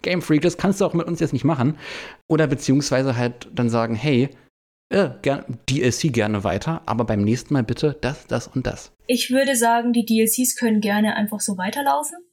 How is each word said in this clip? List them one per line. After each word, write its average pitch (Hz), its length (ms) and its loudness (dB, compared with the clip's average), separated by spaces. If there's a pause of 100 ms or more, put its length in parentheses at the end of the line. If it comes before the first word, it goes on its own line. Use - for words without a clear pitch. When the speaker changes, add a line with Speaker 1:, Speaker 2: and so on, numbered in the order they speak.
Speaker 1:
Game 175 200 -2
Freak, 151 220 2
das 175 140 2
kannst 190 240 2
du 202 40 4
auch 175 100 0
mit 170 120 0
uns 170 140 -4
jetzt 156 120 0
nicht 135 120 0
machen. 143 340 2 (480)
Oder 160 220 2
beziehungsweise 135 680 2
halt 120 380 -4
dann 120 160 0
sagen, 117 240 0
hey, 131 360 2 (580)
äh, 185 220 2 (120)
ger-, 143 220 -2 (260)
D 135 100 0
L 120 120 4
C - 160 -2
gerne 107 340 0
weiter, 135 440 -2
aber 113 180 -2
beim 107 180 0
nächsten 120 320 0
Mal 131 80 2
bitte 135 380 -2
das, 131 260 -6
das 120 220 -4
und 131 180 -4
das. - 240 -8 (160)
Speaker 2:
Ich 240 240 -2
würde 269 240 2
sagen, 233 380 2
die 233 120 2
D 220 160 2
L 220 60 4
Cs 247 300 0
können 220 240 2
gerne 208 340 0
einfach 208 260 -2
so 202 160 -4
weiterlaufen 277 600 -2 (140)